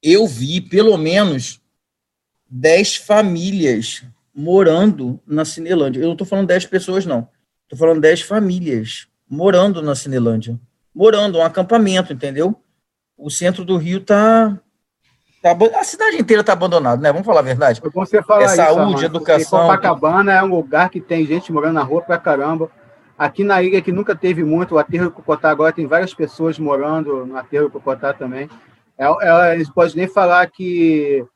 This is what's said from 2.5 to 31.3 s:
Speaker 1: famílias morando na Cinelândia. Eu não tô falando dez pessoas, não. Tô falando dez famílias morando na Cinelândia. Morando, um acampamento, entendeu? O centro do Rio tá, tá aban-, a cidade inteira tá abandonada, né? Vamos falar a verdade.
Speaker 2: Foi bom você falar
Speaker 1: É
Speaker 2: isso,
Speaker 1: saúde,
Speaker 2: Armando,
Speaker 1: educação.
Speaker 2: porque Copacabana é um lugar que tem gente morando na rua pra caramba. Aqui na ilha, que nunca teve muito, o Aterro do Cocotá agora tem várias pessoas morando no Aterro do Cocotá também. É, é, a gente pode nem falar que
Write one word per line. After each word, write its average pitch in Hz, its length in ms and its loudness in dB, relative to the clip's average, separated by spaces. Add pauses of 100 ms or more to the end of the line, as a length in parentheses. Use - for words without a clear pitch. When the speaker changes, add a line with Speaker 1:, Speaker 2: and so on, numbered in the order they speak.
Speaker 1:
famílias 175 1080 -2 (320)
morando 160 920 2
na 151 180 -2
Cinelândia. 156 560 -4
Eu 165 100 -2
não 170 60 -6
tô 180 80 -8
falando 196 240 -2
dez 180 160 0
pessoas, 185 440 -4
não. 120 200 -4 (400)
Tô - 80 -20
falando 160 260 2
dez 151 200 4
famílias 180 840 -4 (200)
morando 180 540 2
na 147 140 -2
Cinelândia. 117 640 -4 (340)
Morando, 208 460 2
um - 20 4
acampamento, 185 720 0
entendeu? 143 420 -4 (640)
O 147 140 -12
centro 180 340 -4
do 180 120 0
Rio 175 240 -4
tá, 214 580 2 (800)
tá 175 100 4
aban-, 208 220 2
a - 100 -2
cidade 427 340 -2
inteira 214 260 2
tá 214 100 2
abandonada, 165 480 0
né? 147 100 2
Vamos 180 140 -2
falar 196 140 4
a 143 40 0
verdade. 127 360 0
Speaker 2:
Foi 156 100 -8
bom 185 160 -4
você 208 160 2
falar 208 220 4
Speaker 1:
É - 20 6
Speaker 2:
isso, 190 120 2
Speaker 1:
saúde, 165 240 4
Speaker 2:
Armando, 185 240 0
Speaker 1:
educação. 156 540 0
Speaker 2:
porque 170 180 4
Copacabana 180 560 0
é 190 100 4
um 190 100 -2
lugar 156 360 0
que 180 120 -10
tem 165 240 -2
gente 170 260 -6
morando 156 220 -2
na 151 100 -2
rua 156 200 -4
pra 170 160 -2
caramba. 156 500 -2 (480)
Aqui 151 260 -4
na 196 180 2
ilha, 185 220 0
que 190 80 -4
nunca 196 240 -2
teve 170 280 -2
muito, 170 300 -2
o 156 60 4
Aterro 170 260 -2
do 170 60 -4
Cocotá 156 400 -2
agora 156 200 0
tem 160 140 -6
várias 170 260 -2
pessoas 160 460 -6
morando 147 680 -4
no 127 140 -12
Aterro 143 280 -2
do 135 60 -4
Cocotá 135 400 -6
também. 135 380 -10 (480)
É, 131 80 -4
é, 165 240 0
a 170 260 4
gente 170 160 -6
pode 170 240 0
nem 180 120 -4
falar 180 400 2
que 160 760 -2 (120)